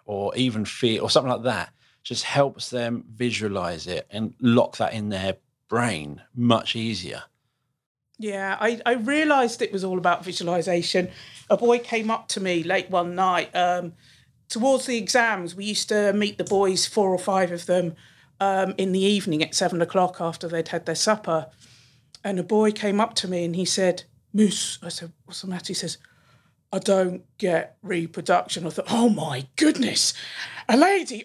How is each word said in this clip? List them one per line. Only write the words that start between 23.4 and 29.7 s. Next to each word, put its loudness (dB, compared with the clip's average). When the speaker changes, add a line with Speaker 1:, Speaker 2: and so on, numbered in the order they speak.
Speaker 2:
and -2
he 0
said, 0
"Miss," 2
I -10
said, -10
"What's -14
the -12
matter?" -8
He -6
says, -6
"I -2
don't 2
get -2
reproduction." -2
I -6
thought, -6
"Oh 6
my 0
goodness, 2